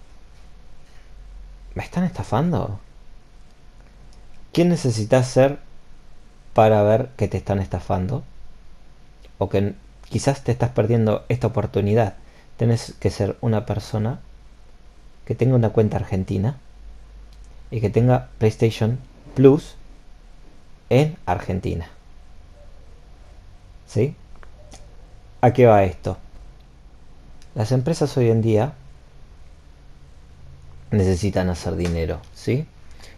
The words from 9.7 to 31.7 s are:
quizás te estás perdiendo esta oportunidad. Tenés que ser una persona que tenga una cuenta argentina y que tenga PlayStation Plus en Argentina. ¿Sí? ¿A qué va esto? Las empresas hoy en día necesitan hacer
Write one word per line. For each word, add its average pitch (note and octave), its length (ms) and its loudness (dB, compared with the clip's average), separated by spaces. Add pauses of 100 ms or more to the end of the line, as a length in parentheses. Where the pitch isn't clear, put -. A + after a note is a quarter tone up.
quizás C#3 360 -2
te A#2+ 80 0
estás A#2+ 180 0
perdiendo G#2+ 580 2
esta A#2+ 200 0
oportunidad. G#2+ 640 0 (420)
Tenés A#2 440 0
que G2+ 100 0
ser G2+ 300 -2
una A2 260 0
persona A2 540 -4 (1040)
que A2 100 -6
tenga B2+ 220 2
una A2+ 140 4
cuenta G#2+ 260 2
argentina G2 600 -2 (1120)
y A2+ 80 -4
que G#2 100 0
tenga B2 380 4 (100)
PlayStation A2+ 600 2 (340)
Plus C3+ 400 6 (1160)
en D3+ 260 4 (100)
Argentina. F2+ 640 -4 (2000)
¿Sí? C3 260 0 (1300)
¿A B2+ 120 6
qué B2+ 140 8
va G#2+ 160 8
esto? F#2+ 360 -4 (1400)
Las G#2+ 160 -2
empresas C3 440 0
hoy A#2+ 140 4
en A2+ 120 4
día A2+ 320 2 (2250)
necesitan F#2 580 2
hacer F2 240 -4